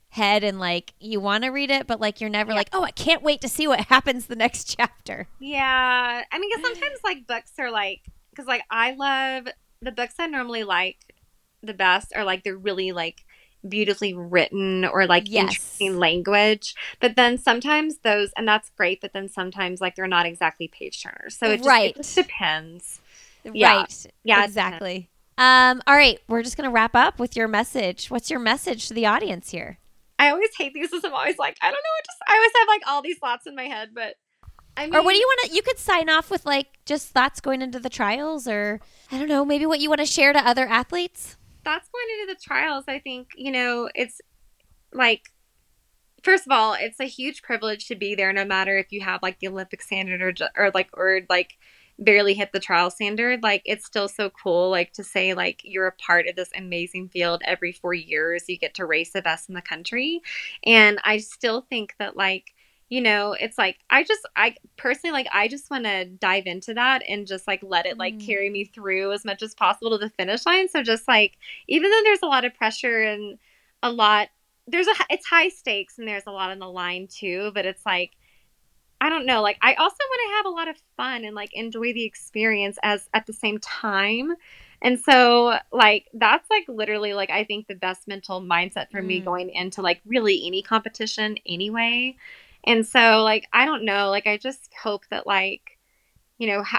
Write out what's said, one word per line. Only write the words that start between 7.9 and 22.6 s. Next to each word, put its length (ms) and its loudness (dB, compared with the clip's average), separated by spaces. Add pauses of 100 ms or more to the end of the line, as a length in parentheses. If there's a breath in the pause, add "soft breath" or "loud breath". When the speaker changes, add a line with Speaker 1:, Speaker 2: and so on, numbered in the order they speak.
Speaker 2:
'cause, 120 -18
like, 240 -2
I 220 0
love, 560 -4 (340)
the 100 -10
books 260 -6
I 80 -2
normally 380 -6
like 320 0 (680)
the 120 -12
best 420 2
are, 80 -2
like, 200 -2
they're 120 -6
really, 360 -4
like, 320 -8 (440 soft breath)
beautifully 460 -2
written 680 0
or, 220 2
like, 200 6
Speaker 1:
Yes. 160 2
Speaker 2:
interesting 560 -2
language. 760 2 (260 loud breath)
But 160 2
then 200 6
sometimes 640 2
those, 380 2
and 120 -4
that's 220 2
great, 300 -2
but 120 -12
then 160 -8
sometimes, 520 -6
like, 160 -4
they're 100 -4
not 200 2
exactly 420 -4
page 340 -14
turners. 340 -16
So 140 0
it 80 4
just, 100 -6
Speaker 1:
Right. 220 6
Speaker 2:
it 60 -10
just 180 -12
depends. 840 -4 (520 soft breath)